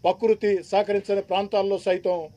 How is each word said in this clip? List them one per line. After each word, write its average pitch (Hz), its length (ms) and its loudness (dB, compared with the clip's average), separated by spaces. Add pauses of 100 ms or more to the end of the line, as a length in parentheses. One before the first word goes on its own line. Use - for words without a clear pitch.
ప్రకృతి 214 480 2 (120)
సహకరించని 202 640 0
ప్రాంతాల్లో 196 480 0
సైతం 180 400 -2 (200)